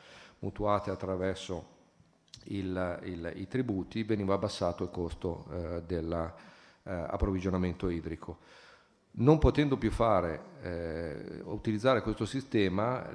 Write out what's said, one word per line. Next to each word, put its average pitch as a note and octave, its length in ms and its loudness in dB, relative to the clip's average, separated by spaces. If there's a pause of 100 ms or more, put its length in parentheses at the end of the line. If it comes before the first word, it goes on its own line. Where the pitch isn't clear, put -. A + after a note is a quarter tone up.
(400)
mutuate G#2 520 0
attraverso F#2 840 -2 (760)
il, F#2 540 -2
il, E2+ 320 -6
i F#2+ 120 -8
tributi, A2 560 -2
veniva G2+ 320 2
abbassato F#2+ 480 0
il E2+ 80 -4
costo, E2+ 600 -4
eh, E2+ 320 -4
della, E2 500 -2 (500)
eh, - 80 -8
approvvigionamento F#2 960 0
idrico. E2 480 -6 (840)
Non D3+ 200 8
potendo C#3+ 380 6
più G#2 140 2
fare, F2+ 500 4 (200)
eh, E2+ 840 -6
utilizzare A2 560 2
questo A2 240 -2
sistema, A2 880 2